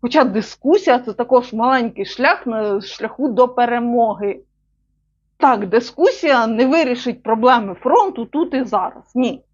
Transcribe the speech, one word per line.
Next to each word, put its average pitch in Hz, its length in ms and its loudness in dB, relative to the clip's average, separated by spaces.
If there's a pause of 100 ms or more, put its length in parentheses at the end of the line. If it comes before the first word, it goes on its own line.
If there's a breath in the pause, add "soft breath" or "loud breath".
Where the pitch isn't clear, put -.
Хоча 269 220 2
дискусія — 247 800 0
це 214 80 -8
також 247 400 0
маленький 233 520 -2
шлях 269 420 -2
на 214 340 -2
шляху 226 460 -6
до 247 200 2
перемоги. 240 920 -2 (960)
Так, 214 320 2
дискусія 262 800 2
не 226 200 0
вирішить 254 560 -2
проблеми 220 580 2
фронту 302 440 0
тут 339 280 -4
і 262 100 -2
зараз, 196 400 -4 (120)
ні. 254 280 -2 (100)